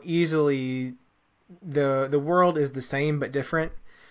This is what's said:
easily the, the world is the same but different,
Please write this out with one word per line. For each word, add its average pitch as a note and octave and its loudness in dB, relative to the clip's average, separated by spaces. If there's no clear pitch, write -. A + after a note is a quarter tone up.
easily C#3+ 0
the, C#3 0
the D3 4
world F3 4
is C#3+ 0
the B2+ -8
same D3 -2
but B2+ -4
different, D#3+ -2